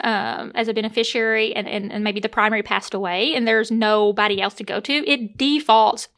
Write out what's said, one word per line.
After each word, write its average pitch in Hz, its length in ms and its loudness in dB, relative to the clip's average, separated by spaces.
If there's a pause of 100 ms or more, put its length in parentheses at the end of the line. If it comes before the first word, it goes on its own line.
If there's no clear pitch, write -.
um, 214 540 -4
as 226 140 -2
a 220 40 -2
beneficiary 220 800 0
and, 196 140 -6
and, 202 240 -6
and 208 140 -4
maybe 208 160 -2
the 220 80 -4
primary 214 340 0
passed 196 300 -4
away 196 420 -2
and 240 100 0
there's 220 240 2
nobody 208 720 2
else 196 140 -2
to - 80 -12
go 202 160 -6
to, 277 140 -4
it 277 440 -2
defaults 262 720 4 (100)